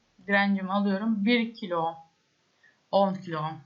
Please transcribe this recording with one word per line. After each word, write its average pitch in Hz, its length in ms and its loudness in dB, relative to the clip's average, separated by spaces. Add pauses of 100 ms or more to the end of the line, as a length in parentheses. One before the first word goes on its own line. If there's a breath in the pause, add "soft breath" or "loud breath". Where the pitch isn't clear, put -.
(280)
Direncimi 196 440 0
alıyorum. 202 540 0
Bir 233 280 2
kilo 175 260 -4
ohm. 165 160 -2 (960 soft breath)
On 196 220 4
kilo 165 260 -6
ohm. 156 160 -6 (100)